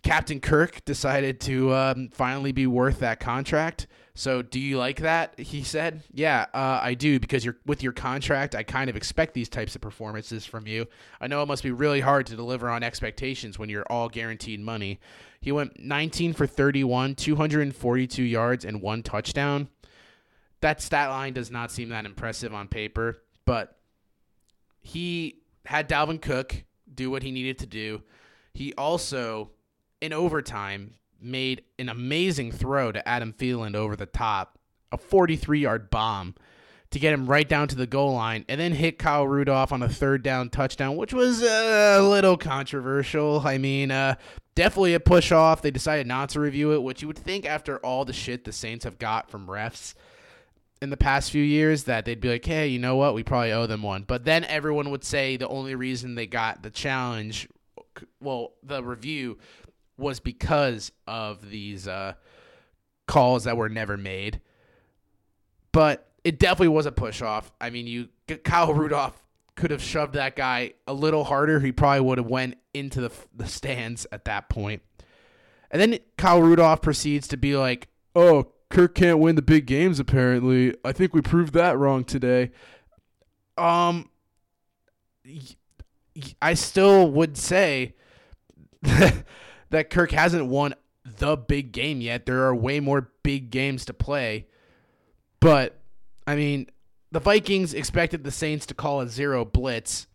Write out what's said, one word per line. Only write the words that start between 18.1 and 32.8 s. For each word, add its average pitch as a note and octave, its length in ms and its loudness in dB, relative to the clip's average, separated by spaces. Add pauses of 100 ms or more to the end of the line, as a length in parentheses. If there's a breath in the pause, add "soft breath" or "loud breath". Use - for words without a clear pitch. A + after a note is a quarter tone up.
yards, A#2+ 420 -2
and G#2 160 -8
one G#2+ 220 -6
touchdown. C#3+ 680 -4 (920 soft breath)
That D3+ 180 0
stat C#3+ 300 0
line C3+ 240 -6
does A#2+ 160 -8
not A#2+ 220 -8
seem A#2 180 -10
that A2 160 -8
impressive G#2+ 480 -10
on G2+ 140 -10
paper, A2+ 560 -6 (220)
but A#2 340 -4 (1000)
he E3+ 640 -8 (240)
had D3+ 240 -2
Dalvin D#3 320 -2
Cook - 440 -6 (280)
do C3 160 -6
what C3 140 -6
he C3+ 80 -10
needed C3 280 -6
to C3 60 -10
do. G#2+ 380 -10 (500 soft breath)
He C#3 200 -10
also, B2 800 -4 (480)
in D#3 120 -8
overtime, A#2 800 -4 (260)
made C3 440 -6 (160)
an B2 100 -8
amazing C3+ 640 -2
throw C3 400 -2